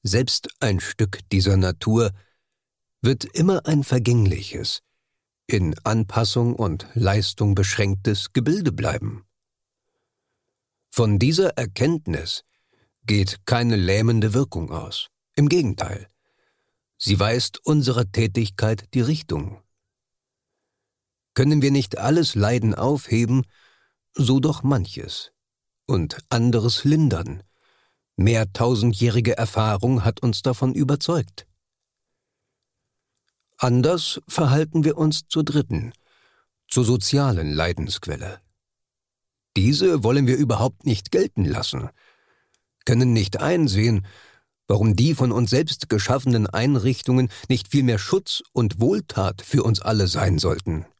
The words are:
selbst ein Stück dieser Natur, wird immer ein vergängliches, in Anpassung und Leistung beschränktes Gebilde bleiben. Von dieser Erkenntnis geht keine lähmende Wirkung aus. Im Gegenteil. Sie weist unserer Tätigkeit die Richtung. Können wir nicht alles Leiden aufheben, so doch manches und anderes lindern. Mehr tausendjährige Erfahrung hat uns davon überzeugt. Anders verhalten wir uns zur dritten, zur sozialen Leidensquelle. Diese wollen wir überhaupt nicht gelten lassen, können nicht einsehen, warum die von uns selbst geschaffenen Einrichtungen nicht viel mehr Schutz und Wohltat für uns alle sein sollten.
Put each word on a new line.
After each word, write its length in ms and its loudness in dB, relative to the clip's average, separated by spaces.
selbst 460 -4
ein 200 0
Stück 400 -4
dieser 260 2
Natur, 540 0
wird 240 0
immer 400 0
ein 180 2
vergängliches, 1000 0
in 360 0
Anpassung 720 0
und 380 -4
Leistung 640 0
beschränktes 760 -2
Gebilde 400 0
bleiben. 540 -4
Von 280 2
dieser 380 2
Erkenntnis 880 -4
geht 400 -2
keine 300 0
lähmende 580 2
Wirkung 380 -4
aus. 360 -10
Im 120 4
Gegenteil. 600 -2
Sie 220 0
weist 460 -2
unserer 460 0
Tätigkeit 840 -2
die 80 0
Richtung. 640 -4
Können 280 4
wir 100 4
nicht 260 0
alles 380 0
Leiden 400 2
aufheben, 680 0
so 280 2
doch 220 -2
manches 680 -4
und 320 -2
anderes 540 2
lindern. 600 0
Mehr 340 2
tausendjährige 840 0
Erfahrung 680 0
hat 180 -2
uns 200 -2
davon 340 -2
überzeugt. 720 -2
Anders 680 2
verhalten 560 2
wir 140 2
uns 320 0
zur 160 0
dritten, 480 -2
zur 160 2
sozialen 680 0
Leidensquelle. 880 -6
Diese 480 2
wollen 240 2
wir 100 2
überhaupt 480 0
nicht 260 -2
gelten 340 0
lassen, 440 -4
können 280 2
nicht 240 0
einsehen, 680 2
warum 280 2
die 200 2
von 180 0
uns 160 0
selbst 400 -2
geschaffenen 580 0
Einrichtungen 840 0
nicht 180 -2
viel 160 2
mehr 160 2
Schutz 420 -2
und 260 0
Wohltat 600 -2
für 220 0
uns 180 0
alle 260 0
sein 320 0
sollten. 460 -4